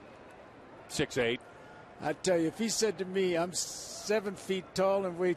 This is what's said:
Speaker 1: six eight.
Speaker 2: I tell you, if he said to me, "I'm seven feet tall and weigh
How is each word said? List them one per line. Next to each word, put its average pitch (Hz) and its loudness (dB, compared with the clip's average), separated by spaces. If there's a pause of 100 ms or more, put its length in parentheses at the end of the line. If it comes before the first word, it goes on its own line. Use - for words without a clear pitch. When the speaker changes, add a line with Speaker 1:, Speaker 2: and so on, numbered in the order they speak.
(880)
Speaker 1:
six - 0
eight. 120 2 (600)
Speaker 2:
I 156 0
tell 175 4
you, 160 4
if 151 -2
he 220 0
said 202 0
to 190 -2
me, 185 2
"I'm 175 0
seven - -2
feet 185 -4
tall 196 4
and 175 -4
weigh 180 4